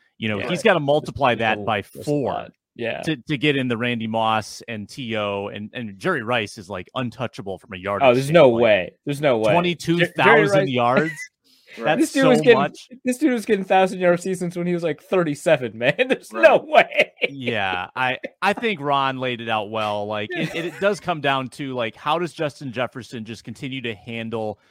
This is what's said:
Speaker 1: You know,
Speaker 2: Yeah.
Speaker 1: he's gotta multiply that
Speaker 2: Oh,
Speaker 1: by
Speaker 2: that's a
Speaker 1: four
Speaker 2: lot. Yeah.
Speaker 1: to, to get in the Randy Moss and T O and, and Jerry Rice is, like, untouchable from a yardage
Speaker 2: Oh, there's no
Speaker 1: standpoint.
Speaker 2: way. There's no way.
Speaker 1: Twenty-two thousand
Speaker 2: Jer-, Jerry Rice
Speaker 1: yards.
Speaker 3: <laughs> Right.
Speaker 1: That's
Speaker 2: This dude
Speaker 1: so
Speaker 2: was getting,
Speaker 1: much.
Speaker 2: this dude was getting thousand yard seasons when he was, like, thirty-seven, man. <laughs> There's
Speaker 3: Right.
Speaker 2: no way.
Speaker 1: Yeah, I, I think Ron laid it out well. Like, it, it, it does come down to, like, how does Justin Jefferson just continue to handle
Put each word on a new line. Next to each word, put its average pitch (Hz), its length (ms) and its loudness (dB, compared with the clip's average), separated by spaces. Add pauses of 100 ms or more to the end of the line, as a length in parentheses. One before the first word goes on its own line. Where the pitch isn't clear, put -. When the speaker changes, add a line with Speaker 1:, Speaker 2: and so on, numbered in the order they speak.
(180)
Speaker 1:
You 113 120 -4
know, 104 100 -2
Speaker 2:
Yeah. - 100 -6
Speaker 1:
he's 175 140 -4
gotta 190 160 4
multiply 143 560 0
that 110 240 0
Speaker 2:
Oh, 101 60 -10
Speaker 1:
by 104 160 -2
Speaker 2:
that's - 160 -14
a 113 60 -14
Speaker 1:
four 143 300 -2
Speaker 2:
lot. 55 180 -8 (240)
Yeah. 117 280 -6
Speaker 1:
to, 156 120 -2 (120)
to 151 100 -2
get 139 180 2
in 131 120 -2
the 120 100 -2
Randy 117 300 -2
Moss 110 600 -2
and 107 220 -10
T 113 260 -8
O 101 340 -4
and, 110 260 -10
and 104 240 -12
Jerry 139 240 -2
Rice 113 340 -4
is, 92 100 -14
like, 92 280 -10
untouchable 113 640 -8
from - 140 -18
a 92 40 -10
yardage 98 300 0
Speaker 2:
Oh, 123 80 8
there's 135 160 0
no 160 140 10
Speaker 1:
standpoint. 117 180 6
Speaker 2:
way. 101 280 4 (140)
There's 143 160 -6
no 131 160 4
way. 110 160 2
Speaker 1:
Twenty-two 170 540 0
thousand - 100 -8
Speaker 2:
Jer-, - 60 2
Jerry 156 240 6 (140)
Rice - 80 0
Speaker 1:
yards. 131 480 2
Speaker 3:
<laughs> - 60 -12 (520)
Right. 226 100 -6
Speaker 1:
That's - 160 2
Speaker 2:
This 311 120 -2
dude 277 80 2
Speaker 1:
so 269 80 6
Speaker 2:
was 240 120 6
getting, 226 180 6
Speaker 1:
much. - 280 -4 (160)
Speaker 2:
this 247 140 -2
dude 262 160 2
was 226 140 -4
getting 202 180 0
thousand 190 320 2
yard 175 240 0
seasons 180 340 -4
when 175 120 -4
he 175 80 0
was, 170 80 -4
like, 156 180 -4
thirty-seven, 147 720 0
man. 120 200 0
<laughs> 262 120 0
There's - 240 -4
Speaker 3:
Right. 220 120 -4
Speaker 2:
no 262 140 8
way. - 560 2 (140)
Speaker 1:
Yeah, 104 680 -4
I, 127 240 -2 (240)
I 202 100 2
think 214 260 -4
Ron 139 380 0
laid 127 240 -4
it 113 80 -8
out 107 220 -2
well. 104 340 -2
Like, 107 280 -6
it, - 200 -6
it, 165 120 -6
it 160 140 -10
does 196 200 0
come 170 200 -4
down 135 300 0
to, 135 240 -10
like, 113 220 -4
how 156 240 -2
does 175 120 -6
Justin 147 400 -8
Jefferson 117 540 -8
just 110 180 -14
continue 131 380 -10
to 117 140 -6
handle 113 640 -8 (120)